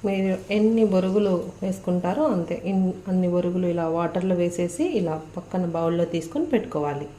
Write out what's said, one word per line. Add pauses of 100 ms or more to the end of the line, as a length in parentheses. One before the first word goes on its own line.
మీరు
ఎన్ని
బొరుగులు (140)
వేసుకుంటారో
అంతే,
ఇన్-, (160)
అన్ని
బొరుగులు
ఇలా
వాటర్లో
వేసేసి
ఇలా (160)
పక్కన
బౌల్లో
తీసుకొని
పెట్టుకోవాలి. (100)